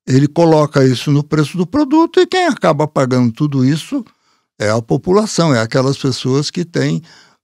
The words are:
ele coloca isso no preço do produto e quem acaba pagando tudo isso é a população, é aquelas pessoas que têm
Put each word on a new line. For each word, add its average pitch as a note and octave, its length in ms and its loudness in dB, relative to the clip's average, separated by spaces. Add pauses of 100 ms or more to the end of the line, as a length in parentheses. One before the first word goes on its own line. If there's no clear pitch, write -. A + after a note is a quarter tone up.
ele C3+ 220 2
coloca D3+ 560 2
isso C3 260 0
no C#3+ 140 2
preço D3+ 320 -2
do F3 100 -2
produto D#4 540 0
e F4+ 60 4
quem F#4 200 -2
acaba D#3+ 400 0
pagando B2+ 460 0
tudo C#3 320 -2
isso D#3+ 400 -2 (540)
é G#2 120 0
a A2+ 100 0
população, E3+ 760 0
é A2+ 60 2
aquelas C3 380 -2
pessoas C3+ 520 -4
que F3 140 -6
têm D#3 380 -4 (420)